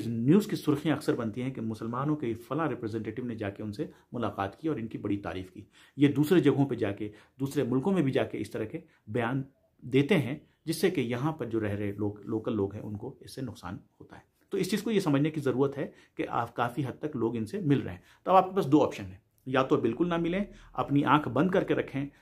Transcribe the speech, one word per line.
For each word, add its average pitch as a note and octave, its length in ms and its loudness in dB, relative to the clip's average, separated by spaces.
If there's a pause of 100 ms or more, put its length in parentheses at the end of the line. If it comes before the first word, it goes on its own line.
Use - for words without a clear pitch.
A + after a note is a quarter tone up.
न्यूज़ B2 440 4
की E3 60 -2
सुर्खियाँ D3+ 400 0
अक्सर - 180 -2
बनती A#2 260 -4
हैं C3 120 -4
कि B2+ 80 -10
मुसलमानों A#2 560 -4
के A#2+ 180 -4
फलां D3+ 340 -4
रिप्रेजेंटेटिव A2+ 580 -6
ने A#2 100 -6
जाके G2+ 260 -6
उनसे A2 300 -8 (220)
मुलाकात G2+ 400 -4
की - 140 -6
और C#3+ 100 -2
इनकी A2+ 200 -8
बड़ी G#2 180 -2
तारीफ़ F2+ 340 -8
की, - 160 -18 (320)
ये C#3 100 6
दूसरे D3+ 320 6
जगहों C3+ 260 4
पे B2+ 100 -2
जाके, G#2 340 -2 (280)
दूसरे C#3 260 0
मुल्कों C3 280 2
में F3+ 120 4
भी C3+ 60 2
जाके B2 280 0
इस - 140 -6
तरह A2 120 -6
के - 180 -10 (280)
बयान B2 340 0 (400)
देते C#3 300 4
हैं, C3+ 260 0 (260)
जिससे E3 240 2
कि C#3 120 -2
यहाँ B2 380 -2
पर A#2 60 -4
जो A2 120 -2
रह G#2 160 0
रहे G2+ 180 -2
लोग, G#2 340 -4
लोकल A2+ 280 -2
लोग G2 200 0
हैं, G#2 80 -12
उनको A2 400 -10
इससे - 200 -12
नुकसान G2 380 -10 (200)
होता - 160 -20
है। - 80 -20 (260)
तो G3+ 80 -2
इस F#3 120 0
चीज़ G#3 140 -2
को A#3 60 -2
ये G#3 100 4
समझने D3+ 300 2
की D#3 100 -4
ज़रूरत C3+ 360 0
है D#3 160 -8 (240)
कि - 80 -4
आप A#2+ 300 -4
काफ़ी A#2+ 280 -2
हद B2 200 -6
तक D3+ 140 -6
लोग A#2 200 0
इनसे A2+ 240 -6
मिल C#3+ 200 2
रहे G2 140 -8
हैं। F2+ 80 -18 (220)
तो - 60 -2
अब F#3 60 8
आपके F#3 200 6
पास F#3+ 80 2
दो C#3+ 160 6
ऑप्शन A2 240 0
हैं, F#2 180 -14 (260)
या C3 140 4
तो C#3 140 4
बिल्कुल A#2 300 0
ना F3 120 -2
मिलें, F3 300 -2 (260)
अपनी C#3+ 280 2
आंख C#3 260 4
बंद C#3+ 240 2
करके E3+ 220 2
रखें, C3+ 360 -4 (120)